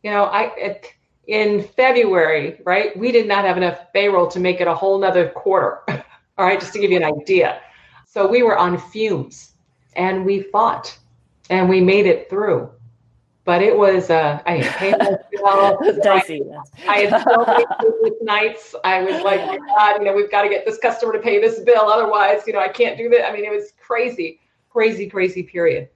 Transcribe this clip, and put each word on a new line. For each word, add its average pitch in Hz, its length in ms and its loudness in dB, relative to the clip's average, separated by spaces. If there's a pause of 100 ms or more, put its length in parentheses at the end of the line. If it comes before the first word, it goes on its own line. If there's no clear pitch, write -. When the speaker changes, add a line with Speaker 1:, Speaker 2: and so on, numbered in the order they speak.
Speaker 1:
You 208 80 -6
know, 202 140 2
I, 202 320 -2
it, 202 300 -10 (400)
in 208 360 0
February, 180 1000 2
right, 185 320 -2
we 240 160 -2
did 220 140 2
not 202 180 0
have 180 100 2
enough 180 380 -4
payroll 196 340 2
to 180 140 -8
make 180 180 0
it 170 80 0
a 165 80 0
whole 196 240 0
nother 185 300 0
quarter. - 540 -2
<laughs> - 540 -12
All 185 80 0
right, 196 140 0
just - 140 -14
to 208 60 -10
give 196 120 0
you 180 60 2
an 165 80 0
idea. 156 560 -2 (460)
So 196 200 -2
we 240 160 2
were 208 140 2
on 180 200 0
fumes - 760 -8 (420)
and 185 300 -4
we 196 160 0
fought - 560 -2 (520)
and 185 200 2
we 185 120 4
made 190 260 4
it - 220 0
through. 190 400 -4 (760)
But 175 160 2
it 208 160 4
was, 190 320 2
uh, 151 360 0
I 170 120 -2
had - 180 -4
paid 196 220 0
Speaker 2:
<laughs> 202 360 -2 (100)
Speaker 1:
myself. 196 360 4 (240)
Speaker 2:
Dicey. 185 380 2 (460)
Speaker 1:
I, - 20 0
I 208 160 2
had 214 180 2
so 233 220 2
many 233 200 2 (140)
sleepless 226 440 0
nights. 214 600 -4
I 185 200 0
was - 200 -4
like, 196 220 0
"My - 120 -6
God, 208 420 2
you 202 60 -2
know, 196 80 2
we've 208 180 0
gotta 202 180 2
get 196 160 -2
this 220 140 -4
customer 226 340 -2
to 226 60 -2
pay 208 200 0
this 226 200 0
bill. 208 240 4
Otherwise, 208 640 2
you 214 60 -6
know, 202 60 -2
I 185 100 0
can't - 280 -2
do 233 120 -6
that." 233 180 4
I 202 60 -6
mean, 208 120 -8
it 208 60 -8
was 208 300 -8
crazy, 233 580 -6 (300)
crazy, 220 400 -2
crazy 185 340 -4
period. 165 520 -2